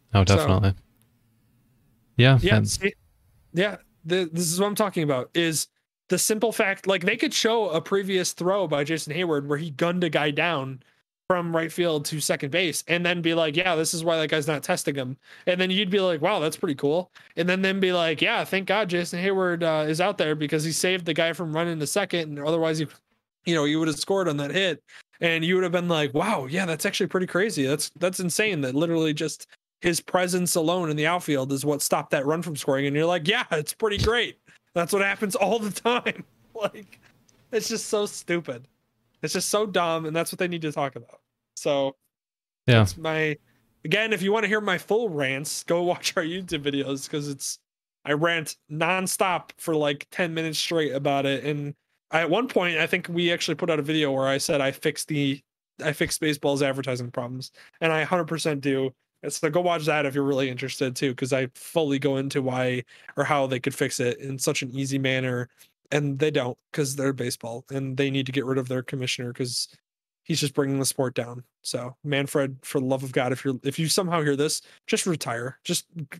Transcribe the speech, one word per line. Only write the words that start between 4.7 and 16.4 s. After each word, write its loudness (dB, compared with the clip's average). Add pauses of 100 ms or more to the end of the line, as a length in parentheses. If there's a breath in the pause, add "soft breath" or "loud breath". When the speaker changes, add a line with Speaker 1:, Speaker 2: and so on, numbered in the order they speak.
Speaker 2:
talking 2
about, 0
is 0 (420)
the 2
simple 2
fact, 0
like, 2
they 2
could 0
show 2
a 0
previous 0
throw 0
by 0
Jason -4
Hayward 0
where 0
he -6
gunned 0
a 2
guy 2
down -2 (460)
from 2
right 0
field 0
to -4
second -2
base 0
and 0
then 0
be 2
like, 2
"Yeah, 2
this 0
is -4
why 2
that 0
guy's 0
not 0
testing -2
him." -6 (300 loud breath)
And 2
then 0
you'd 0
be 2
like, 2
"Wow, 2
that's 0